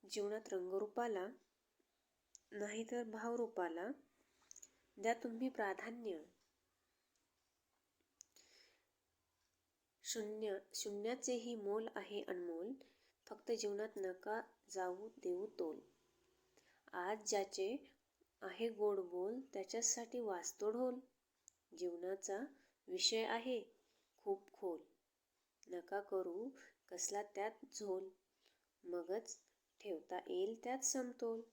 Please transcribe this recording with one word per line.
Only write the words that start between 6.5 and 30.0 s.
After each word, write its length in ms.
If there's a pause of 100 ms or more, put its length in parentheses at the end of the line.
शून्य, 540 (160)
शून्याचेही 840
मोल 400
आहे 320
अनमोल, 460 (520)
फक्त 260
जीवनात 460
नका 440 (300)
जाऊ 460
देऊ 300
तोल. 320 (1120)
आज 360
ज्याचे 600 (500)
आहे 280
गोड 300
बोल 400 (140)
त्याच्यासाठी 680
वाजतो 520
ढोल. 280 (760)
जीवनाचा 600 (500)
विषय 360
आहे 400 (540)
खूप 360
खोल, 260 (880)
नका 320
करू 500 (420)
कसला 320
त्यात 280 (220)
झोल, 360 (760)
मगच 540 (420)
ठेवता 380